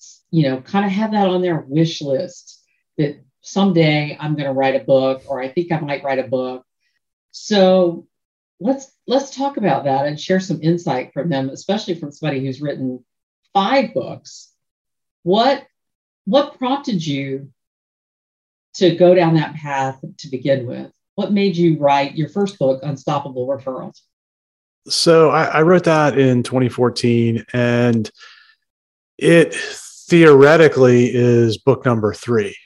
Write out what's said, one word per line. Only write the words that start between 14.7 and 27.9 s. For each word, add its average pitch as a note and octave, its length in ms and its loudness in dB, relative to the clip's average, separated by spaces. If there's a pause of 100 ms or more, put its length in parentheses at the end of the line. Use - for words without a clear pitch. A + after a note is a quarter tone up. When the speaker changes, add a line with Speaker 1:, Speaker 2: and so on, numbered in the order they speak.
Speaker 1:
What, A#3 420 0 (600)
what C#4+ 340 -2
prompted B3+ 480 -4
you C#3 460 -8 (1200)
to E3+ 200 2
go F3+ 180 6
down E3 220 2
that D3+ 200 -2
path C#3 480 -8 (160)
to D3+ 100 -16
begin B2+ 360 -4
with? B2+ 260 -12 (220)
What G#3 200 -4
made G3 220 0
you E3+ 220 2
write C#3 380 0
your D#3 140 -4
first G3+ 280 -4
book, C3+ 240 0
Unstoppable C3 640 -6
Referrals? C3 560 -10 (880)
Speaker 2:
So D#3+ 420 4
I, D3+ 160 0
I D3+ 160 0
wrote F3 220 4
that D3+ 340 2
in B2+ 240 2
twenty B2+ 280 -2
fourteen, A#2 840 0
and A#2+ 560 0 (1080)